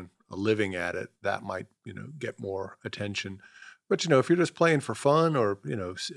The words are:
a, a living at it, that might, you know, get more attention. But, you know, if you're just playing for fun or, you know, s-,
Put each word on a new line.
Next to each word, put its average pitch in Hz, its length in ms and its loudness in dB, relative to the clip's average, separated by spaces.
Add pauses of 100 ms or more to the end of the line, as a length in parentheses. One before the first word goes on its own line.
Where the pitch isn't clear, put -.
(300)
a, - 40 -16
a 90 40 -10
living 104 360 0
at 87 220 -4
it, 90 140 -8 (120)
that 101 220 -4
might, 95 240 -8 (160)
you 101 100 -14
know, 98 140 -14 (100)
get 120 220 -10
more 98 440 -8
attention. 98 580 -8 (480)
But, 190 140 2
you 165 60 -2
know, 139 100 8
if - 100 2
you're 170 80 6
just 170 180 0
playing 165 240 4
for 113 160 -4
fun 156 400 4
or, 104 300 2
you 143 100 -4
know, 92 160 -6
s-, - 260 -10